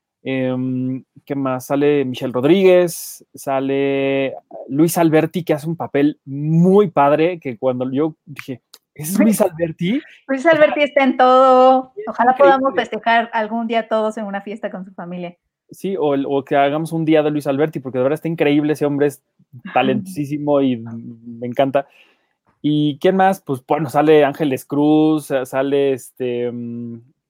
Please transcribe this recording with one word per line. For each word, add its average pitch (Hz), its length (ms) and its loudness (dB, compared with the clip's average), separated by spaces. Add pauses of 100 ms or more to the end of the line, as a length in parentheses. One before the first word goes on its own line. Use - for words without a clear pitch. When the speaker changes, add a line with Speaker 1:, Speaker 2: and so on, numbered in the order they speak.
(260)
Speaker 1:
Em, 127 760 -4 (220)
¿qué 143 100 -8
más? 131 300 -4
Sale 143 400 0
Michelle 127 260 -8
Rodríguez, 180 1040 2
sale 135 1000 -2 (340)
Luis 156 280 2
Alberti, 160 460 2
que 170 100 -2
hace 147 140 -6
un 165 80 -4
papel 151 480 -2
muy 165 680 2
padre, 151 480 2
que 127 180 -10
cuando 127 340 -2
yo 156 240 -2 (100)
dije, 135 360 -16 (320)
"¿Ese 151 200 -10
es 202 60 0
Luis 214 220 2
Alberti?". 170 600 -4 (260)
Speaker 2:
Luis 269 180 -4
Alberti 302 380 2
está 277 200 0
en 262 140 0
todo. 262 800 6
Speaker 1:
Es 214 100 -10
Speaker 2:
Ojalá 233 240 2
Speaker 1:
increíble. 269 260 6
Speaker 2:
podamos 262 180 -2
festejar 233 580 -2
algún 226 340 -4
día 226 220 -4
todos 214 280 -2
en 220 80 -8
una 196 160 -8
fiesta 208 300 -10
con 185 140 -12
su 196 80 -20
familia. 175 420 -12 (340)
Speaker 1:
Sí, 190 300 -8
o 143 140 0
el, 139 160 -2
o 139 160 -2
que 151 100 -2
hagamos 151 380 0
un 165 100 -2
día 156 200 4
de 151 80 -2
Luis 147 160 -6
Alberti, 147 320 -2
porque 131 180 -8
de 127 60 0
verdad 139 120 0
está 156 140 -6
increíble, 151 440 0
ese 147 120 -4
hombre 143 220 0
es 143 140 -8 (440)
Speaker 2:
Ajá. - 80 -12
Speaker 1:
talentosísimo 139 880 -2
y 131 160 0
me 117 720 -14
encanta. 135 400 -2 (720)
¿Y 151 380 -2
quién 190 180 2
más? 190 240 2
Pues, 131 260 -6
bueno, 151 220 -2
sale 151 340 6
Ángeles 139 400 -2
Cruz, 151 600 2
sa-, 131 200 -2
sale, 139 460 0
este, 120 580 -6
mm, 117 440 -10 (360)